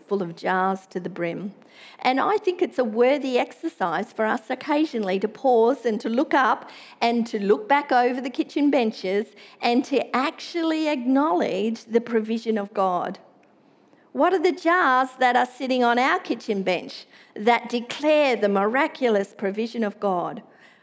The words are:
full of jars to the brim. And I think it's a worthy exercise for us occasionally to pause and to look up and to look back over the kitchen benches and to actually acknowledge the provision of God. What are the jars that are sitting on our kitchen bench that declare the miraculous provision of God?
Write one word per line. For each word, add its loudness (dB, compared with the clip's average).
full -2
of -8
jars -2
to -8
the -8
brim. -6
And 0
I 2
think -2
it's -4
a 2
worthy 2
exercise -4
for -4
us -2
occasionally -2
to -4
pause 2
and -2
to -4
look 0
up 2
and 2
to -4
look 2
back 2
over 2
the -6
kitchen 0
benches 0
and 2
to -2
actually -2
acknowledge 0
the 2
provision -2
of -6
God. -2
What 2
are 2
the 2
jars 2
that 4
are 4
sitting -2
on 4
our 2
kitchen -4
bench -4
that 2
declare 2
the 0
miraculous 0
provision -4
of -4
God? -2